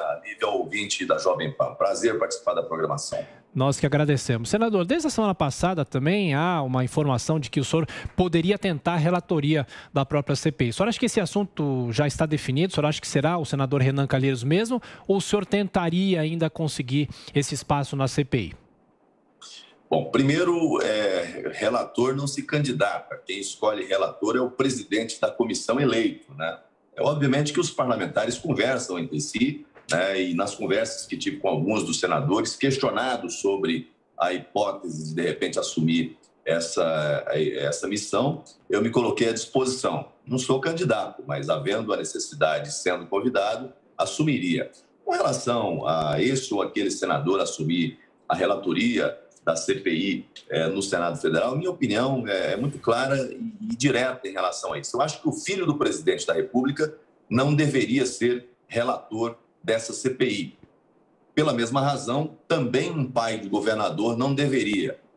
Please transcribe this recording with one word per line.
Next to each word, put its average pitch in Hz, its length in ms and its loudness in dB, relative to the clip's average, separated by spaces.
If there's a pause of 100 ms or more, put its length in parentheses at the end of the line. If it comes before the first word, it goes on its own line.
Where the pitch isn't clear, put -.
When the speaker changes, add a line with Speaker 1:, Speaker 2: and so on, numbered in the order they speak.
(220)
Speaker 1:
Lívia, 104 260 -4
ouvinte 98 580 -2
da 82 100 6
Jovem 80 340 0
Pan. 69 260 -2
Prazer 101 420 2
participar - 340 0
da 85 100 0
programação. 80 560 -4 (340)
Speaker 2:
Nós 135 280 0
que - 40 2
agradecemos. 139 640 2
Senador, 208 360 2
desde 302 240 0
a - 20 2
semana 208 240 2
passada 165 500 0
também 160 500 0
há 160 280 2
uma 127 220 0
informação 147 560 0
de 135 100 -8
que - 80 -2
o 139 60 0
senhor 160 200 2 (300)
poderia 180 420 2
tentar 170 360 0
a 175 40 2
relatoria 156 680 2 (260)
da 135 140 2
própria 147 300 2
C 156 160 0
P 131 140 0
I. - 20 0
O 117 40 -2
senhor 202 160 2
acha 233 120 -2
que 254 60 2
esse 220 140 2
assunto 147 680 0
já 139 160 2
está 160 200 0
definido? 151 440 0
O - 60 -10
senhor 147 100 2
acha 151 140 0
que - 80 -10
será 156 300 2
o 156 60 -2
senador 135 380 2
Renan 139 240 2
Calheiros 131 380 2
mesmo? 220 360 2 (240)
Ou 196 120 2
o 196 40 2
senhor 202 240 0
tentaria 180 760 2
ainda 160 280 0
conseguir 143 600 0 (260)
esse 143 180 2
espaço 143 440 -2
na 135 100 2
C 139 180 0
P 135 140 0
I? 85 160 -4 (1400)
Speaker 1:
Bom, 76 220 0
primeiro, 160 680 2
é, 95 720 0
relator 117 640 0
não 139 140 -2
se 139 160 -6
candidata. 127 840 -2
Quem 98 140 -6
escolhe - 440 -2
relator 98 520 0
é 127 40 4
o 123 120 0
presidente 113 680 -2
da - 80 2
comissão 117 520 0
eleito, - 540 0
né? 80 220 -6 (380)
É 110 80 -4
obviamente 143 500 2
que - 60 0
os 170 120 0
parlamentares 120 680 0
conversam 110 580 0
entre 76 240 -4
si, 131 440 -2 (260)
né? 95 320 2
E 90 120 0
nas 98 200 -2
conversas 110 520 -2
que - 100 -6
tive - 220 -6
com 98 100 -2
alguns 92 340 0
dos 82 160 -4
senadores 87 560 0
questionados 123 840 0
sobre 95 500 0 (280)
a 90 140 2
hipótese 92 760 -4
de, 78 60 -8
de 85 80 -2
repente, - 360 -2
assumir 82 600 0 (260)
essa, 80 800 0 (320)
essa 71 320 -2
missão, 113 560 -2 (240)
eu 104 140 2
me 117 80 2
coloquei 117 380 2
à 113 40 2
disposição. 127 760 -2 (180)
Não 123 120 -2
sou 131 220 2
candidato, 160 640 -2
mas 71 220 -4
havendo 98 440 -2
a 95 40 0
necessidade, 76 760 -2
sendo 87 340 -2
convidado, 110 640 0 (240)
assumiria. 95 760 0 (340)
Com 381 80 -2
relação 120 760 0
a 78 340 0
esse 127 320 0
ou 101 80 0
aquele 98 300 0
senador 85 500 0
assumir 85 580 -2 (300)
a 78 60 0
relatoria 95 840 0 (280)
da 80 120 2
C - 200 0
P 78 140 -2
I, 90 380 -2 (220)
eh, 80 180 0
no 98 140 -2
Senado 90 360 -2
Federal, - 380 0
minha 180 140 -2
opinião 123 580 0
é, 92 240 0
é 98 40 0
muito 139 220 -4
clara 123 380 0
e, - 360 -6 (200)
e 117 40 -4
direta 127 520 0
em - 40 -8
relação - 420 -2
a 73 40 -6
isso. 92 200 -6
Eu - 20 0
acho 156 200 0
que 156 80 0
o 139 40 2
filho 185 320 -4
do 147 120 0
presidente - 500 -2
da - 80 0
República 143 600 0 (340)
não 139 260 2
deveria 131 500 2
ser 123 460 -2 (180)
relator 117 680 -2 (280)
dessa 113 300 0
C - 160 -2
P 127 180 0
I. 101 300 -4 (760)
Pela 151 200 4
mesma 117 260 0
razão, 139 560 0 (100)
também 156 440 2
um 143 200 -2
pai 113 300 0
de 98 80 -10
governador 104 640 0
não 135 200 2
deveria. 110 680 0 (160)